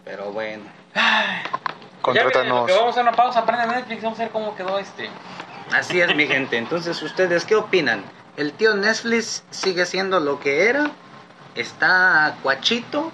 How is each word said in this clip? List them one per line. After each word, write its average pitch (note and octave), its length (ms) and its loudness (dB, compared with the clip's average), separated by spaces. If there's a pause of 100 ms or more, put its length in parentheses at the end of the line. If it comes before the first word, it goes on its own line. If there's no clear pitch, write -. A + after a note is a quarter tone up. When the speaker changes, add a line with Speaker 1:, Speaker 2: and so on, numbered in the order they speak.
Speaker 1:
pero G2 280 -10
bueno. G#2+ 320 -8 (300)
Speaker 2:
Ay. G3+ 480 0 (600)
Speaker 3:
Contrátanos. B2+ 420 4
Speaker 2:
Ya, B2+ 100 -2
mire, B2 60 4
lo A#2 60 2
que F3+ 60 4
vamos A3 140 6
a A#3+ 40 2
hacer A#3+ 120 0
una A#3 100 4
pausa, A#3+ 320 4
prende A#3 220 2
Netflix, A3+ 360 -4
vamos A3 160 -4
a A3+ 40 -2
ver A3+ 100 -4
cómo G#3+ 240 -4
quedó G3 220 -4
este. C3+ 300 -8 (640)
Speaker 1:
Así D#3 280 2
es, D#3+ 160 4
mi D3+ 100 2
gente. C3+ 300 0
Entonces, D#3+ 460 -4
¿ustedes E3+ 420 0
qué G#3+ 100 2
opinan? D#3 480 2 (340)
¿El D3 180 -4
tío G#3+ 200 2
Netflix A3+ 760 -2
sigue F3+ 360 -2
siendo F#3+ 320 0
lo C#3+ 220 0
que D3 280 2
era? D4 220 0 (640)
¿Está D#3+ 880 2
cuachito? A#3+ 720 -2